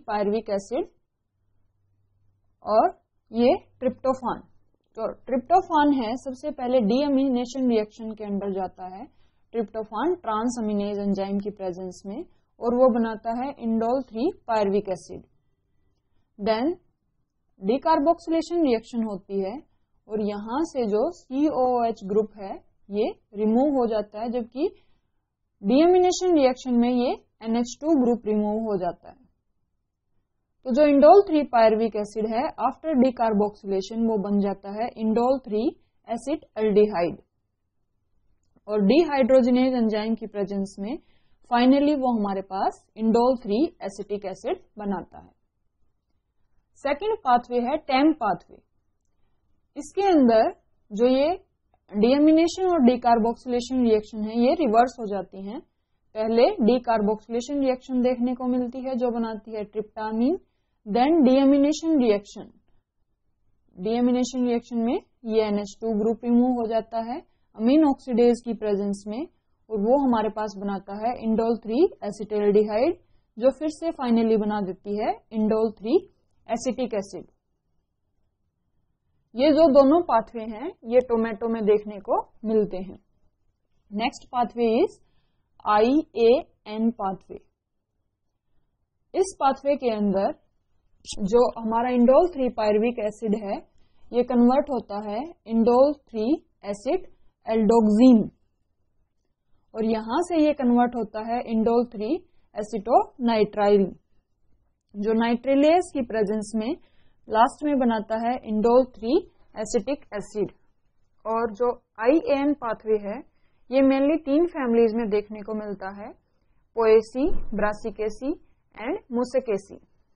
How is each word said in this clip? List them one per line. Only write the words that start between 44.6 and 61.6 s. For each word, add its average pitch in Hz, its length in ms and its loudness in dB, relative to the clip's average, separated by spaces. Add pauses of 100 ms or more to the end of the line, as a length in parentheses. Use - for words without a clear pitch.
बनाता 190 400 -8
है। - 180 -20 (1400)
Second 403 420 -4
pathway 247 420 0
है 247 160 -4
टेम 277 360 0
पाथवे। 208 500 -6 (1120)
इसके 285 260 -8
अंदर 285 540 4 (360)
जो 214 140 0
ये 285 340 2 (560)
deamination 311 720 4
और 349 140 2
decarboxylation 240 1080 2
reaction 214 340 -2
है, 220 140 -6
ये 247 160 4
reverse 247 460 2
हो 226 60 -8
जाती 190 400 -10
हैं। 233 140 -12 (540)
पहले 226 280 0
decarboxylation 240 1200 0
reaction 254 380 -2
देखने 247 320 0
को 254 100 -10
मिलती 247 360 -4
है 262 140 -6
जो 247 160 -2
बनाती 226 400 -6
है 214 200 -10
tryptamine, 220 680 -4 (520)
then 262 400 2
deamination 285 720 4